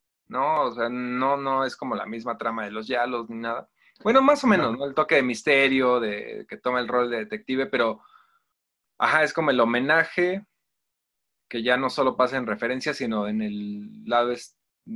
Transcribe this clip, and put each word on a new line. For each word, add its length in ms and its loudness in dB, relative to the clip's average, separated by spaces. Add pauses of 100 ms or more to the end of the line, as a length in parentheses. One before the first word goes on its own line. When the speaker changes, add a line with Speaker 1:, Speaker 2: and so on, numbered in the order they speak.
(280)
Speaker 1:
¿no? 340 0
O 100 0
sea, 160 -2
no, 480 -2
no 300 -2
es 100 -8
como 200 -6
la 100 -6
misma 320 -8
trama 260 -6
de 60 -8
los 160 -8
giallos 420 -2
ni 100 -10
nada. 300 -8 (340)
Bueno, 200 6
más 220 6
o 20 6
menos, 260 4
Speaker 2:
No. 60 -4
Speaker 1:
¿no? 80 -4
El 80 -6
toque 220 4
de 60 6
misterio, 800 4
de 480 -6
que 80 -14
toma 240 -2
el 80 -4
rol 220 2
de 80 -2
detective, 480 -4
pero 340 0 (960)
ajá, 260 2
es 80 -2
como 180 0
el 100 4
homenaje 840 2 (1040)
que 140 -6
ya 140 2
no 140 0
solo 260 0
pasa 200 2
en 100 -4
referencia, 480 -4
sino 340 -2
en 140 -2
el 640 -8
lado 260 0
est-, 240 -12 (400)